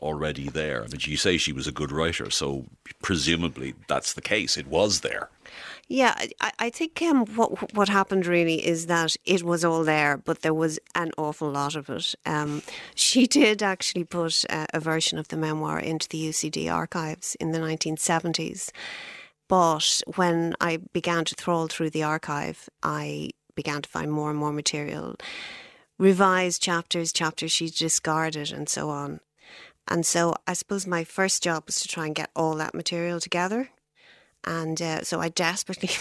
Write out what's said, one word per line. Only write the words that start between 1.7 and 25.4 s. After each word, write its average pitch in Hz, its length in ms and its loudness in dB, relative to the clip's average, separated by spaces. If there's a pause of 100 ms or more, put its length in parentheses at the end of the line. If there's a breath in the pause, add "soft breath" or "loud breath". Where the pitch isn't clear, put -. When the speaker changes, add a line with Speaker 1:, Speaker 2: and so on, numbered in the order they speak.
Speaker 1:
good 71 200 -4
writer, 80 400 -2
so 69 340 -2 (360)
presumably 80 760 0 (120)
that's - 260 -2
the - 80 -12
case. - 340 0
It 71 120 -6
was 90 340 2
there. - 280 -6 (600 loud breath)
Speaker 2:
Yeah, 254 260 4 (240)
I, 214 200 -2
I 233 100 0
think, 320 320 -4
um, 285 240 6
what, 214 500 0
what 202 140 4
happened 196 360 4
really 170 400 4
is 165 200 2
that 165 400 2
it 180 180 4
was 170 220 2
all 165 180 4
there, 151 320 4
but - 280 -4
there 160 100 4
was 160 260 0 (160)
an 170 220 0
awful 151 340 -4
lot 143 240 -2
of 143 140 -8
it. 127 260 -4 (100)
Um, 151 380 -2 (320 loud breath)
she - 320 6
<laughs> - 0 -
did 214 340 6
actually 190 440 0
put, 170 440 0
uh, 156 240 -2
a 160 60 0
version 160 400 0
of 156 80 -6
the - 80 -8
memoir 156 420 -2
into 160 300 -2
the 160 120 -6
U 156 120 -2
C 156 180 -2
D 156 200 -2
archives 165 640 -4
in 160 160 -2
the 160 80 0
nineteen 160 380 -2
seventies. 165 720 0 (800 loud breath)
But 165 520 6 (140)
when 170 460 4
I 165 180 2 (140)
began 165 320 2
to - 100 -4
trawl 165 320 0
through 160 220 -2
the 156 140 -2
archive, 151 640 -4 (120)
I 151 500 -4 (220)
began 147 300 -4
to - 60 -10
find 156 220 -4
more 151 200 0
and 147 80 -2
more 151 140 0
material, 147 600 -6 (840 loud breath)